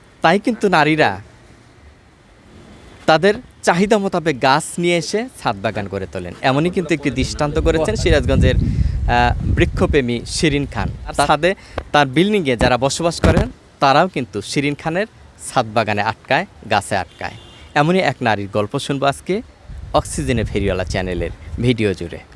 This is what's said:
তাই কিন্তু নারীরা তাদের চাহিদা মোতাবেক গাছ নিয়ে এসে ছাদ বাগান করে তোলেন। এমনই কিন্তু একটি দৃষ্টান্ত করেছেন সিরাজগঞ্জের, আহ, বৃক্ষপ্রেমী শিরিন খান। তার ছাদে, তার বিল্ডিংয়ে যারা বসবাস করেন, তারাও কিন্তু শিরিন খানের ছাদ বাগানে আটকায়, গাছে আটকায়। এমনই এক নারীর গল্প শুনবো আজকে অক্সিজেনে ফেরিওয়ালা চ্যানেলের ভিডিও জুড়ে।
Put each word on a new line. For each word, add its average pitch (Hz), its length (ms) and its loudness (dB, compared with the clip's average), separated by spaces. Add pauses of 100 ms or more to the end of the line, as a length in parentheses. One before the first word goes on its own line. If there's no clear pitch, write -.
(200)
তাই 175 200 4
কিন্তু 220 280 0
নারীরা 151 520 2 (1900)
তাদের 160 280 4 (280)
চাহিদা 196 360 4
মোতাবেক 170 440 -2
গাছ 139 220 4 (140)
নিয়ে 175 180 2
এসে 208 320 -4 (140)
ছাদ 117 140 -2
বাগান 98 320 -4
করে 95 240 -6
তোলেন। 90 300 -8
এমনই 139 280 2
কিন্তু 180 240 -2
একটি 143 160 -2
দৃষ্টান্ত 147 480 -2
করেছেন 160 380 0
সিরাজগঞ্জের, 135 600 2
আহ, - 1000 0
বৃক্ষপ্রেমী 147 720 0
শিরিন 143 400 0
খান। 104 220 -4 (280)
তার 143 100 2
ছাদে, 156 280 2 (380)
তার 147 140 6
বিল্ডিংয়ে 160 500 2
যারা 123 220 2
বসবাস 156 420 -2
করেন, 180 300 2 (300)
তারাও 147 280 4
কিন্তু 127 340 -6
শিরিন 143 320 -2
খানের 170 320 -4 (420)
ছাদ 123 260 0
বাগানে 104 280 0
আটকায়, 131 440 -2 (240)
গাছে 104 260 0
আটকায়। - 380 -8 (400)
এমনই 156 240 4
এক 139 220 0
নারীর 104 320 -2
গল্প 104 260 -2
শুনবো 139 280 -4
আজকে 180 360 -4 (520)
অক্সিজেনে 131 500 -2
ফেরিওয়ালা 95 400 -2
চ্যানেলের 90 460 -4 (260)
ভিডিও 110 380 0
জুড়ে। 85 240 -10 (180)